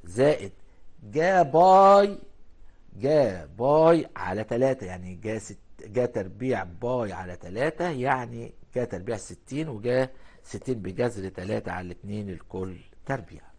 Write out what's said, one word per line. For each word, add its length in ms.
زائد 480
جا 300
باي، 760
جا 480
باي 720
على 280
تلاتة، 420
يعني 300
جا 240
ست-، 460
جا 200
تربيع 580
باي 500
على 220
تلاتة، 540
يعني 640
جا 100
تربيع 320
ستين، 520
وجا 400
ستين 380
بجذر 480
تلاتة 420
على 200
اتنين 380
الكل 480
تربيع. 360